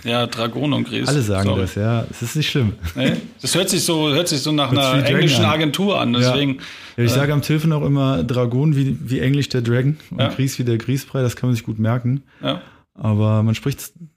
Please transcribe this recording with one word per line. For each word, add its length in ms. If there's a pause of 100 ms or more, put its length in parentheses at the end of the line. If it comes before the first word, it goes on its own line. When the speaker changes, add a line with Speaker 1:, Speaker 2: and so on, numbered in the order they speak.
Speaker 1:
Ja, 240
Dragon 440
und 120
Gries. 240
Speaker 2:
Alle 120
sagen 280
Speaker 1:
Sorry. 140
Speaker 2:
das, 120
ja. 340
Es 140
ist 140
nicht 120
schlimm. 260 (200)
Speaker 1:
Nee? 180 (300)
Das 140
hört 140
sich 120
so, 280
hört 180
sich 120
so 120
nach 180
Speaker 2:
Hört 120
sich 100
Speaker 1:
einer 60
Speaker 2:
wie 40
Dragon 140
Speaker 1:
englischen 280
Speaker 2:
an. 60
Speaker 1:
Agentur 500
an, 140
Speaker 2:
Ja. 60
Speaker 1:
deswegen, 380 (380)
Speaker 2:
Ja, 80
ich 60
Speaker 1:
äh, 40
Speaker 2:
sage 180
am 100
Telefon 300
auch 120
immer 380
Dragon 540
wie, 260
wie 160
Englisch 300
der 140
Dragon 340 (140)
und 100
Speaker 1:
Ja. 80
Speaker 2:
Gries 320
wie 40
der 140
Griesbrei, 440
das 120
kann 140
man 80
sich 80
gut 160
merken. 420 (180)
Speaker 1:
Ja. 220 (320)
Speaker 2:
Aber 480
man 140
spricht's 360 (240)